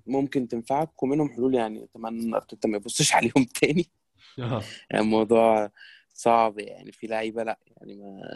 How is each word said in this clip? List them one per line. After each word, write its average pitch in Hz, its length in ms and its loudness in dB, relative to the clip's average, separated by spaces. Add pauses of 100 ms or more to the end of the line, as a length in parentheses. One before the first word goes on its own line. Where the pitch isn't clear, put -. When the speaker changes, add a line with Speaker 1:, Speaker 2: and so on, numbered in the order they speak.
Speaker 1:
ممكن 135 420 -2
تنفعك، 135 540 -4
ومنهم 143 260 0
حلول 131 260 -2
يعني 113 300 -2
أتمنى 113 380 -10
إن 113 120 -4
أرتيتا 110 340 -4
ما 107 80 0
يبصش 117 380 0
<laughs> - 20 4
عليهم 127 280 2 (160)
تاني. 151 260 2 (520)
Speaker 2:
آه. 120 240 -4 (280)
Speaker 1:
يعني 107 140 2
الموضوع 110 640 4 (440)
صعب 113 440 4
يعني، 101 340 -12
في - 140 -14
لعيبة 110 360 -4
لأ، 110 160 -6 (180)
يعني 104 200 -18
ما، 98 240 -16 (160)